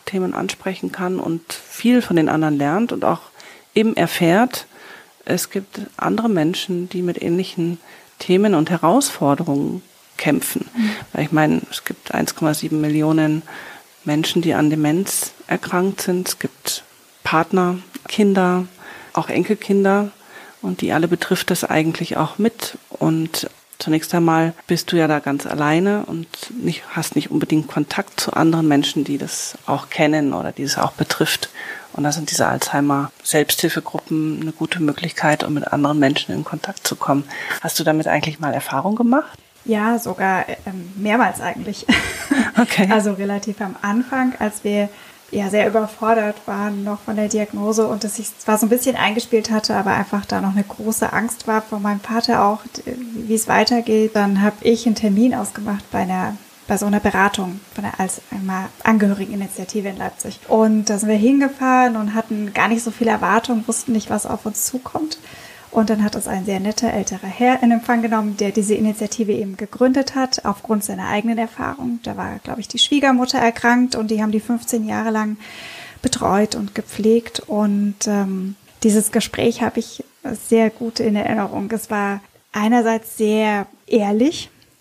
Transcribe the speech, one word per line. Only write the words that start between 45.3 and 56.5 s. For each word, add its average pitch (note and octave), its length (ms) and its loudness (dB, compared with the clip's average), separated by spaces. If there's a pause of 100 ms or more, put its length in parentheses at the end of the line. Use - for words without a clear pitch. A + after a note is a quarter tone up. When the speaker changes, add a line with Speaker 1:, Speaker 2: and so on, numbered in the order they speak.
Speaker 2:
ja G3+ 200 -2
sehr G#3 180 4
überfordert G#3+ 680 0 (100)
waren G3+ 380 -4
noch G#3 160 -4
von G#3+ 160 -6
der G#3 120 0
Diagnose G#3+ 580 0
und G#3 180 -2
es G#3 120 -4
sich - 220 -8
zwar G#3+ 200 0
so A3+ 80 2
ein - 20 4
bisschen B3 280 2
eingespielt G#3+ 540 0
hatte, G#3+ 260 0
aber G3 180 0
einfach G3+ 320 -2
da G3 140 -2
noch G3 120 0
eine G3 120 2
große A3 480 -4
Angst - 340 -4
war A3 160 0
von G#3+ 200 -8
meinem G#3 180 0
Vater A3 440 2
auch, G#3+ 200 2
d-, - 300 -12 (340)
wie A3 60 2
es A3 140 0
weitergeht. A3 640 2
Dann G3+ 280 2
hab G#3 200 4
ich A#3 240 4
einen A3 100 4
Termin A3 380 4
ausgemacht G#3 560 -6
bei G3+ 100 -2
einer, F#3 360 -2 (300)